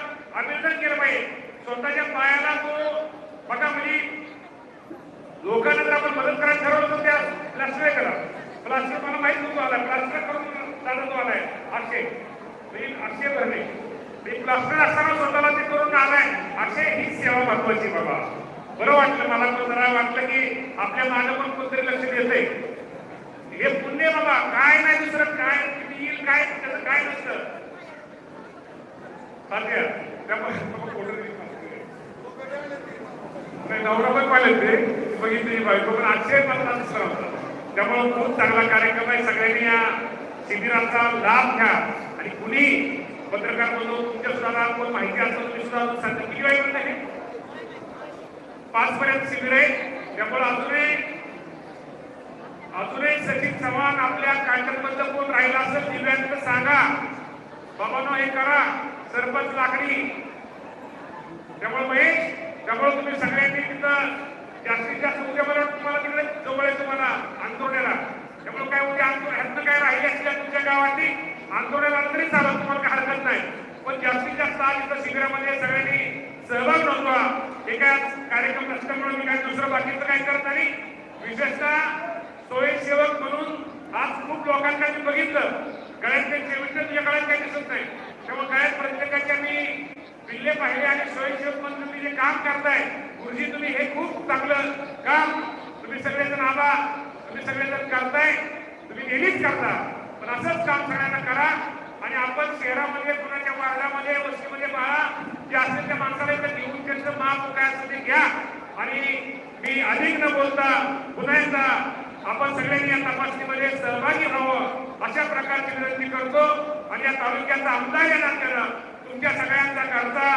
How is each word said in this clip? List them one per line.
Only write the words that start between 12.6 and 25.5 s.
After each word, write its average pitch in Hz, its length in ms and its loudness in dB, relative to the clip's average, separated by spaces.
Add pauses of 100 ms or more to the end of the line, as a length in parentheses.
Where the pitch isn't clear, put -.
म्हणजे 226 160 -8 (180)
अक्षय 269 240 -4
भरणे, 233 320 0 (600)
म्हणजे 240 200 -8
प्लास्टर 254 360 2
असताना 302 380 4
स्वतःला 294 340 4
ते 294 180 2
करून 294 260 2
आलाय. 285 360 6 (280)
अक्षय, 294 360 0
ही - 220 -2
सेवा 247 220 2
महत्वाची 220 500 2
बाबा, 160 280 0 (640)
बरं 247 140 4
वाटलं 277 360 6
मला 240 220 2
पण, 247 200 0
जरा 247 220 4
वाटलं 240 340 2
की 254 140 2 (380)
आपल्या 254 260 0
मागं 254 380 2
पण 269 80 -2
कोणतरी 262 360 -2
लक्ष 254 240 0
देतंय. 240 340 4 (1080)
हे 214 160 2 (120)
पुण्य 311 300 0
बाबा, 302 240 4 (160)
काय 294 320 8
नाही 311 220 6
दुसरं, 302 200 2 (120)
काय 269 200 2 (100)